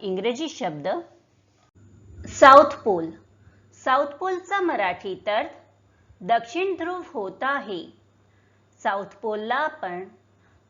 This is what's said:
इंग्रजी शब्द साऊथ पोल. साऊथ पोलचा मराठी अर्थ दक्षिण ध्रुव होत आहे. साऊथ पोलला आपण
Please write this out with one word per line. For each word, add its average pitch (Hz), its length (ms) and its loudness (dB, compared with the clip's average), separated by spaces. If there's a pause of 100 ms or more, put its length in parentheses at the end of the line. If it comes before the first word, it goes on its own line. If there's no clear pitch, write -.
इंग्रजी 220 480 -4
शब्द 156 380 -8 (1400)
साऊथ 285 560 8
पोल. 175 220 0 (800)
साऊथ 269 220 2
पोलचा 370 540 -4
मराठी 196 680 -2
अर्थ 233 240 -2 (720)
दक्षिण 330 540 -2
ध्रुव 349 300 -6
होत 190 360 -8
आहे. 220 440 -4 (1000)
साऊथ 202 380 -4
पोलला 220 340 -4
आपण 202 520 -6 (640)